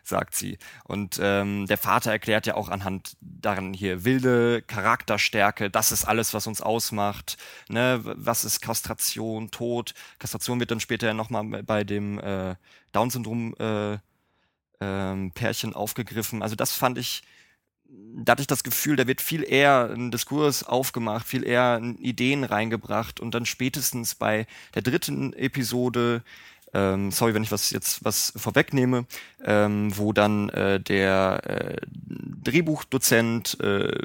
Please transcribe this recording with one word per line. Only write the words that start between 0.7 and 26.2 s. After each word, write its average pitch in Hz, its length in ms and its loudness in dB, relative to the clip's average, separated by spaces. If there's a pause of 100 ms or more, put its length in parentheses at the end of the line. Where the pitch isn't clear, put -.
Und, - 400 -4
ähm, 101 440 2
der 101 120 2
Vater 113 320 2
erklärt 107 360 0
ja - 100 -2
auch 104 140 -4
anhand 95 500 -6
daran 95 520 -4
hier 92 320 -4
wilde 120 580 4
Charakterstärke, 104 1080 0
das 110 220 2
ist 107 140 -2
alles, 110 280 0
was 107 140 -4
uns 107 120 -6
ausmacht, 107 760 -2 (320)
ne, 123 360 2
w-, 107 120 -8
was 107 280 -2
ist 113 160 -2
Kastration, 113 920 -4
Tod. 120 420 -4 (240)
Kastration - 400 -4
wird 123 140 0
dann 113 80 -2
später 117 260 -2
ja 110 80 2
nochmal 110 300 -4 (180)
bei 104 220 0
dem, 101 340 -4
äh, 92 380 -4 (340)
Down-Syndrom, 117 680 -2
äh, 104 380 -2 (840)
ähm, 95 520 -4
Pärchen 110 420 -2
aufgegriffen. 107 680 -6
Also 107 140 -4
das - 160 0
fand 123 260 0
ich, - 240 -6 (640)
da - 460 0
hatte 123 100 4
ich 135 60 -4
das - 160 2
Gefühl, 147 320 0
da 131 100 4
wird 127 140 0
viel 160 240 -2
eher 135 500 6
ein 120 160 -4
Diskurs 139 540 0
aufgemacht, 117 640 -2
viel 127 200 -2
eher 120 340 4 (200)
Ideen 127 440 0
reingebracht 110 760 -2
und 113 140 -4
dann 117 120 -2
spätestens 127 680 -4
bei 107 300 0 (280)
der - 80 -2
dritten 135 520 -2
Episode, 120 880 0 (500)